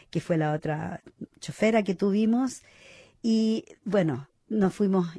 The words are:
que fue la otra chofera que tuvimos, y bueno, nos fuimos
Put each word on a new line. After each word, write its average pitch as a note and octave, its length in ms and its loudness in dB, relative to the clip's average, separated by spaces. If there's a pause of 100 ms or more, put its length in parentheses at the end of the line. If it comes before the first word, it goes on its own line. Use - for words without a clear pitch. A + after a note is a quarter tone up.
(100)
que E3+ 100 -4
fue - 160 -2
la D3+ 160 0
otra D#3 500 -6 (380)
chofera G#3+ 420 0
que F#3+ 120 -2
tuvimos, A3 680 0 (600)
y A3 420 2 (200)
bueno, D#3+ 440 0 (200)
nos G3+ 260 2
fuimos F#3+ 340 2 (100)